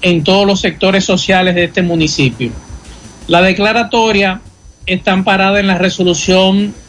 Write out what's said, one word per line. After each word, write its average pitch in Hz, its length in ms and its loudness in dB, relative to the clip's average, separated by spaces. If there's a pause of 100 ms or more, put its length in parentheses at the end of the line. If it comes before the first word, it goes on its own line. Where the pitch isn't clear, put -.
en 175 220 0
todos 196 220 2
los 196 140 2
sectores 190 460 0
sociales 185 500 0
de 175 100 0
este 170 160 -4
municipio. 151 720 -2 (760)
La 175 140 2
declaratoria 202 1000 0 (440)
está 185 280 -2
amparada 190 460 2
en 196 80 0
la 185 100 0
resolución 190 960 0 (160)